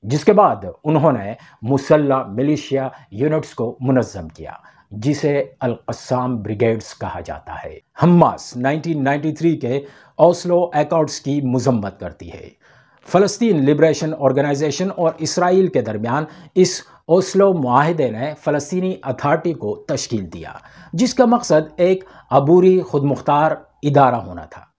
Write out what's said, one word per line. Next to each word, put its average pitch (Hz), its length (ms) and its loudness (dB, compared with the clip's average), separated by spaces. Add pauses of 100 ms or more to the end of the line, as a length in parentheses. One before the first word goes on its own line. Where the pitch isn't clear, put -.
जिसके 143 300 2
बाद 117 380 2 (140)
उन्होंने 135 500 0 (280)
मुसल्ला 135 600 2
मिलिशिया 131 680 -4 (220)
यूनिट्स 151 400 -2
को 117 280 -6
मुनज़्ज़म 120 460 -2
किया, - 320 -18 (320)
जिसे 139 420 -2 (280)
अल-क़स्साम 127 760 -4
ब्रिगेड्स 107 560 -4
कहा 90 280 -10
जाता 76 340 -14
है। - 240 -16 (220)
हम्मास 165 560 4
नाइनटीन 147 440 -2
नाइंटी 143 320 -2
थ्री 160 220 0
के 135 280 -4 (360)
ओस्लो 175 560 2
एकॉर्ड्स 151 440 0
की 143 260 -2
मजम्मत 123 540 0
करती 87 300 -14
है। - 220 -18 (560)
फ़लस्तीन 196 540 2
लिबरेशन 156 520 2
ऑर्गेनाइजेशन 143 760 -2
और 165 300 -2
इसराइल 180 460 2
के 135 140 0
दरमियान 113 460 -4 (300)
इस 180 240 2 (280)
ओस्लो 190 440 4
मुआहदे 143 560 2
ने 123 260 -6
फ़लस्तीनी 180 560 -4 (120)
अथॉरिटी 151 500 -2
को 104 200 -6 (160)
तश्कील 113 360 -4
दिया, 80 340 -16 (340)
जिसका 240 320 2
मकसद 185 440 2 (100)
एक 185 240 2 (280)
अबूरी 175 500 6
खुदमुख्तार 143 760 0 (260)
इदारा 135 340 4
होना 90 280 -12
था - 200 -20 (120)